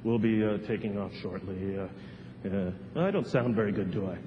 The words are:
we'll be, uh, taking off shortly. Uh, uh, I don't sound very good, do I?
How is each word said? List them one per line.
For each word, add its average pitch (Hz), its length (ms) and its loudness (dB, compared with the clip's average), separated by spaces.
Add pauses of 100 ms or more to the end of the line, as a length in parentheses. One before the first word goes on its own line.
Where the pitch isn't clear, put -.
we'll 117 160 2
be, 110 240 6
uh, 107 140 4 (100)
taking 104 300 -2
off 98 140 -2 (100)
shortly. 95 560 -4
Uh, 95 100 -2 (640)
uh, 95 220 0 (240)
I 180 160 2
don't 185 160 2
sound 123 280 4
very 104 160 4
good, 95 200 0
do 95 160 -2
I? 90 200 -4